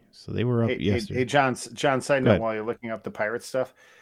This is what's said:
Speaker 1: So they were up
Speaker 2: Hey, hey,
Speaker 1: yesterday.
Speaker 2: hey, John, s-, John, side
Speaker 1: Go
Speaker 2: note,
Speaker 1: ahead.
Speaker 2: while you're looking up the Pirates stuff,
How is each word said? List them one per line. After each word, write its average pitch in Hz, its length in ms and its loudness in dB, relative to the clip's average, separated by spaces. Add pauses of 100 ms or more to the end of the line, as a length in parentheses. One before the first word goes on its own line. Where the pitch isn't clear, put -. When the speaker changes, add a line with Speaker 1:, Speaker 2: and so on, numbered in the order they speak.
(120)
Speaker 1:
So - 200 -14
they 98 120 0
were 117 200 4
up 113 60 2
Speaker 2:
Hey, 127 80 -2
hey, - 60 -4
Speaker 1:
yesterday. 110 360 0
Speaker 2:
hey, 131 60 4
John, 131 260 2
s-, - 200 -8
John, 131 280 0
side 139 200 2
Speaker 1:
Go 131 60 -2
Speaker 2:
note, 120 40 6
Speaker 1:
ahead. 95 100 6
Speaker 2:
while 110 140 -2
you're 107 100 -4
looking 117 260 -6
up 110 120 -6
the 104 80 -8
Pirates 110 360 -4
stuff, 131 280 -4 (280)